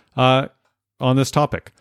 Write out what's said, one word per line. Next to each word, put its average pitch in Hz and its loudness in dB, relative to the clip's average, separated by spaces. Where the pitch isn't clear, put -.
uh, 127 2
on 127 0
this 135 0
topic. - -4